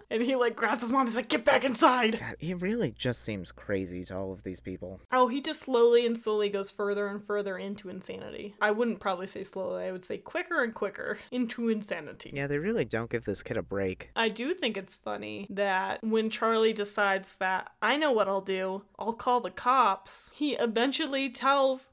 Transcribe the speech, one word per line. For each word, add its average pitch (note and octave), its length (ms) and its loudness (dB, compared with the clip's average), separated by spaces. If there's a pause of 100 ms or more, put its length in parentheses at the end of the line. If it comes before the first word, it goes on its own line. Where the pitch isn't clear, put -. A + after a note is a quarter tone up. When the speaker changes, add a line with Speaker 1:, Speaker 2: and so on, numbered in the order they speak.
Speaker 1:
and A#3 140 0
he, C4 120 2
like, A#3+ 200 2
grabs A3+ 260 0
his A#3 100 -2
mom, C4+ 160 4
he's A3 80 -2
like, A#3+ 140 -2
"Get C#4+ 160 2
back C4+ 180 6
inside!" B3 560 6
Speaker 2:
God, - 200 -8
he E3+ 140 -4
really F#3 380 0
just A#2+ 320 -2
seems G2 280 -6
crazy F#2 540 -4
to F#2 100 -8
all F#2+ 160 -4
of F#2 120 -12
these F#2 160 -8
people. F#2 420 -10 (100)
Speaker 1:
Oh, B3+ 160 6
he C4 140 -2
just D4+ 200 -6
slowly A#3+ 440 6
and A#3 120 0
slowly G#3+ 320 0
goes G3 220 -4
further G3+ 360 -2
and G3+ 160 -8
further G3+ 340 -2
into G3 320 -10
insanity. - 720 -12
I G#3 100 4
wouldn't A3 280 0
probably F#3+ 280 -4
say G3 160 -10
slowly, F#3 420 -6
I F#3+ 60 -4
would F#3 140 -10
say - 120 -6
quicker E4+ 460 -4
and A3+ 100 -2
quicker - 440 -4 (140)
into A#3 380 -2
insanity. F3 640 -4
Speaker 2:
Yeah, C#3 140 -2
they C#3+ 120 0
really F#3+ 260 0
don't A2+ 240 -4
give A#2 160 -2
this G2+ 180 -4
kid A2+ 140 -4
a G2+ 40 0
break. F#2+ 540 -4
Speaker 1:
I A3+ 140 2
do A#3 240 -4
think A#3+ 240 -4
it's F#3+ 200 -8
funny G#3 520 -8
that F#3+ 540 0
when A3 260 2
Charlie A3+ 440 4
decides G3 640 0
that, F#3 340 -2 (100)
"I B3+ 160 4
know D4+ 140 2
what G#3+ 160 4
I'll G3 140 0
do, F#3+ 420 -2 (140)
I'll G#3+ 160 -4
call B3 280 2
the F#3 100 -6
cops," A#3+ 840 2
he D4 200 0
eventually C4+ 760 0
tells C4+ 640 2